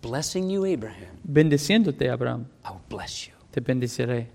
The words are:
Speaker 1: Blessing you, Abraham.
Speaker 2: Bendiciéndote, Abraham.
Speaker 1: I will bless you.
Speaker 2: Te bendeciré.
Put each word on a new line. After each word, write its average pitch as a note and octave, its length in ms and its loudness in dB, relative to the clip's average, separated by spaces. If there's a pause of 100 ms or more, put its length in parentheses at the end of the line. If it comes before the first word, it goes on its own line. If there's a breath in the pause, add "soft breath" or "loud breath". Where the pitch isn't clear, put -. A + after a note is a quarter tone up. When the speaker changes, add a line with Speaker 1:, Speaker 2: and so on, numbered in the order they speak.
Speaker 1:
Blessing D#3 480 -4
you, G3 160 0
Abraham. A2 500 -4 (100)
Speaker 2:
Bendiciéndote, D3+ 760 4 (100)
Abraham. A#2+ 340 -2 (180)
Speaker 1:
I - 80 -12
will - 160 -18
bless - 380 -10
you. - 60 -20 (180)
Speaker 2:
Te - 100 -2
bendeciré. B2 760 -2